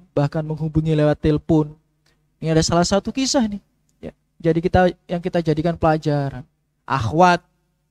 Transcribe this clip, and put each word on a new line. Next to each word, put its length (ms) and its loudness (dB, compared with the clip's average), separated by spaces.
bahkan 320 -2
menghubungi 480 -2
lewat 320 2
telepon. 480 0
Ini 160 -4
ada 80 4
salah 240 2
satu 240 0
kisah 400 -2
nih. 140 -10
Ya. 140 -16
Jadi 240 0
kita, 300 2
yang 160 -6
kita 160 -2
jadikan 340 -2
pelajaran. 720 -2
Akhwat, 560 2